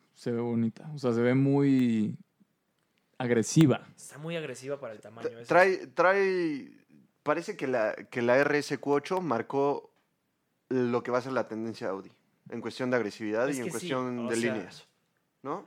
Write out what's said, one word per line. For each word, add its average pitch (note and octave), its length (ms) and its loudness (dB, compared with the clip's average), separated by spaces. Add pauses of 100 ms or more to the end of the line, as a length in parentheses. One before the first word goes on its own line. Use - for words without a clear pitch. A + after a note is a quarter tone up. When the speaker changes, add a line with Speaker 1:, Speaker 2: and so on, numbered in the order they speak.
(140)
Speaker 1:
se - 180 -8
ve A#2 80 -2
bonita. A#2 540 -2
O C#3+ 40 -10
sea, B2+ 140 0
se A#2 80 2
ve B2 140 4
muy C3 840 4 (1000)
agresiva. A#2+ 760 4
Speaker 2:
Está - 220 -20
muy E3 200 -8
agresiva C#3 440 -8
para A#2 140 -12
el - 60 -18
tamaño, A#2 280 -12
Speaker 3:
Tra-, - 120 -10
Speaker 2:
eso B2 80 -12
Speaker 3:
trae, F#3 320 8
Speaker 2:
sí. - 80 -12
Speaker 3:
trae, F3 840 2 (520)
parece E3 360 -2
que C3 80 -6
la, A#2 280 0 (160)
que B2 120 -4
la B2 160 4
R C#3+ 200 4
S C#3+ 200 -4
Q C#3 140 -4
ocho C#3+ 280 0
marcó C#3 720 -2 (760)
lo B2 320 0
que B2 80 -8
va B2 80 2
a B2 40 0
ser C3 100 -8
la A2+ 140 0
tendencia A2+ 440 -6
Audi F#2+ 200 -8 (380)
en A#2 140 -10
cuestión B2 280 -6
de B2+ 60 4
agresividad G#2+ 520 -2
Speaker 2:
Es C#3+ 80 -4
Speaker 3:
y - 40 -6
en A#2+ 60 -6
Speaker 2:
que - 40 -6
sí, - 40 -6
Speaker 3:
cuestión B2+ 520 -4
Speaker 2:
o A2+ 40 -4
Speaker 3:
de A#2 60 0
Speaker 2:
sea, A#2+ 180 0
Speaker 3:
líneas, G2 320 -12 (560)
¿no? D#3 240 -8